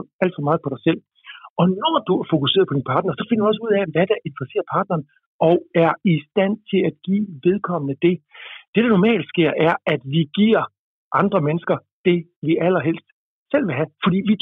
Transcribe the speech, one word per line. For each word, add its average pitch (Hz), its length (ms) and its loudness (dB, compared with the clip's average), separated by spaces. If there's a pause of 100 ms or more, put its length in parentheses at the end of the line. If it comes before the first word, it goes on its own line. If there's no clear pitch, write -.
(240)
alt 180 120 0
for 143 120 -6
meget 139 180 0
på 139 80 -6
dig - 140 -8
selv. 165 120 2 (600)
Og 165 60 4 (160)
når 320 140 0 (120)
du 180 140 2
er - 120 -10
fokuseret 156 360 2
på 143 80 -4
din 127 160 -6
partner, 175 200 0
så 208 140 -8
finder 214 160 0
du 208 80 2
også 214 160 -4
ud 208 120 0
af, 202 40 0 (100)
hvad 165 180 2
der 208 60 -2 (120)
interesserer 139 360 -6 (100)
partneren, 180 280 -2 (460)
og 175 60 6 (300)
er 160 60 4 (200)
i 160 40 2 (140)
stand 196 240 0 (180)
til 185 180 2
at - 40 -4 (120)
give 202 200 -2 (200)
vedkommende 175 500 -2 (120)
det. 180 80 2 (580)
Det, 202 100 2
der 233 140 2
normalt 208 360 2
sker, 160 180 2 (160)
er, 170 60 2 (200)
at 135 80 -4 (120)
vi 165 80 2 (160)
giver 202 260 4 (580)
andre 196 260 0
mennesker 165 300 -2 (300)
det, 175 120 4 (280)
vi 160 60 2 (140)
allerhelst 165 400 -2 (440)
selv 277 160 0
vil 139 120 -4
have. 156 100 -4 (160)
Fordi 185 140 2 (120)
vi 214 100 2